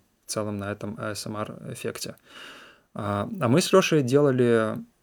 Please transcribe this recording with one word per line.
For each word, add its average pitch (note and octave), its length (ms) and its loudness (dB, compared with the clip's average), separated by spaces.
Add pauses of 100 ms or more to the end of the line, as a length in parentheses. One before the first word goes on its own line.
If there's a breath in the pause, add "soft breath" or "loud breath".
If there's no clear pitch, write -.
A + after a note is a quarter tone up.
(260)
целом G#2 320 -6
на G2+ 120 -6
этом G#2 280 -8
А G#2+ 160 -8
С - 120 -10
М A2 100 -8
Р G#2+ 200 -8 (160)
эффекте. - 440 -10 (800 loud breath)
А, G#2 340 -4 (120)
а B2+ 80 2
мы C#3 120 4
с - 120 0
Лёшей F#3 300 6
делали B2 760 4 (260)